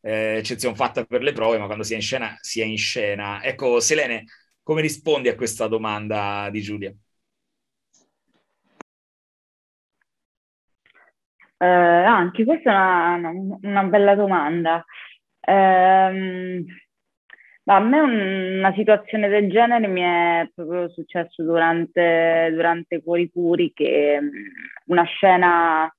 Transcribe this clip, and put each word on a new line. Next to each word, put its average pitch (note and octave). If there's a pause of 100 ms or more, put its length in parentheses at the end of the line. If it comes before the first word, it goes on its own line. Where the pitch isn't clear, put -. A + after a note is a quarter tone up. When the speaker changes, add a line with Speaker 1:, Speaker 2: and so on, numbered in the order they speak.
Speaker 1:
eh, A2
eccezione A2
fatta A#2+
per A#2+
le C#3
prove, A2+
ma G#2
quando G#2+
si A2+
è -
in G#2
scena, A#2
si -
è A2
in A2
scena. G2+
Ecco, C3
Selene, B2 (440)
come D#3
rispondi D3
a G#2
questa A2+
domanda G#2
di G#2+
Giulia? G2+ (4000)
Speaker 2:
Eh, F3+
anche F3+
questa D#4+
è G#3
una, F3
una, F#3+
una G3
bella G3+
domanda. E3+ (560)
Ehm, F#3+ (960)
ma G3+
a -
me B3
un-, F#3+
una F#3+
situazione G#3
del G3+
genere A#3
mi F#3
è E3+
proprio F3
successo E3+
durante, E3
durante E3
Cuori E3+
Puri, F3
che, D3
mm, D3 (600)
una F3
scena E3+